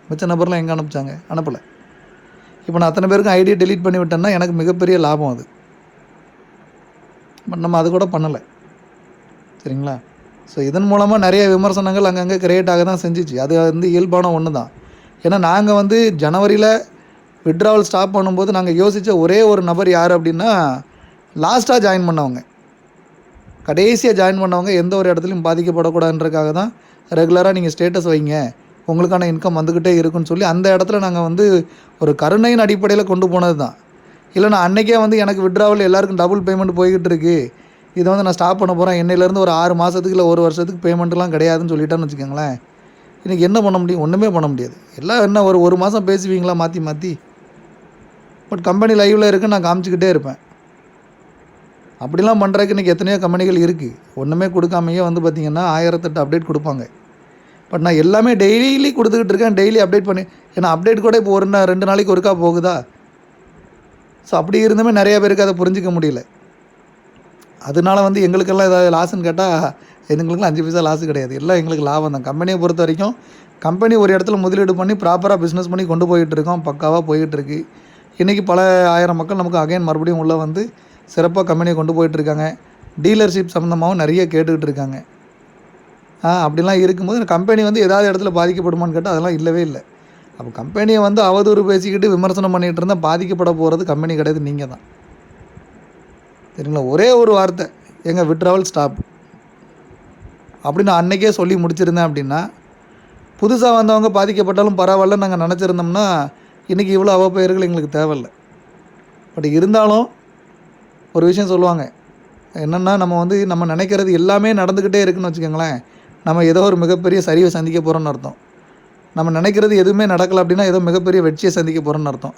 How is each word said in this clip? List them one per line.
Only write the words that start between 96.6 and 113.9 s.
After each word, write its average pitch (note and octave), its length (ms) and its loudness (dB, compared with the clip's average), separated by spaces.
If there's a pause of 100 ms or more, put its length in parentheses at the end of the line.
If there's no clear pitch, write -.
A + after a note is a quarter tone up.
ஒரே F#3 240 4
ஒரு A#3 220 6
வார்த்தை, F#3 340 0 (360)
"எங்க E3+ 200 -2
வித்ட்ராவல் F3+ 380 0
ஸ்டாப்" D3 340 -4 (1700)
அப்படின்னு F3+ 260 0
அன்னைக்கே F#3 400 2
சொல்லி F#3+ 260 0
முடிச்சிருந்தேன் E3+ 520 0
அப்படின்னா, D3 420 -6 (920)
புதுசா A#3 320 4
வந்தவங்க G#3+ 520 2
பாதிக்கப்பட்டாலும் G3+ 520 0
பரவாயில்லன்னு F#3+ 500 2
நாங்க E3+ 200 -2
நினைச்சிருந்தோம்னா F3+ 800 -2 (400)
இன்னைக்கு F#3+ 360 0
இவ்வளோ G3+ 40 0
அவப்பெயர்கள் F#3 540 2
எங்களுக்கு D#3+ 380 -2
தேவையில்ல. D3+ 260 -2 (1080)
But D3+ 100 -4
இருந்தாலும் G#3+ 640 2 (1080)
ஒரு E3 80 2
விஷயம் F#3 240 2
சொல்லுவாங்க. F3 420 0 (640)
என்னன்னா, F3+ 440 -2
நம்ம F3 200 -2
வந்து, G3 280 0
நம்ம E3+ 300 -2
நினைக்கிறது F#3+ 360 -2